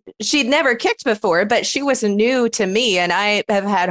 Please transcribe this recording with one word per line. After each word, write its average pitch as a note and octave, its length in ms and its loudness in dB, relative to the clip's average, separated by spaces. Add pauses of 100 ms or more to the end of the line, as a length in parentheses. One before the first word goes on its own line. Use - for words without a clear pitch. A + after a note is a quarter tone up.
(200)
she'd C4 260 0
never C4+ 280 2
kicked G#4+ 300 -4
before, G#3 420 0
but A3 180 0
she - 180 -4
was C4+ 200 0
new A3+ 480 2
to A3 160 -2
me. G3+ 320 0
And F3 140 0
I G#3 360 0
have G3+ 160 0
had F#3 260 0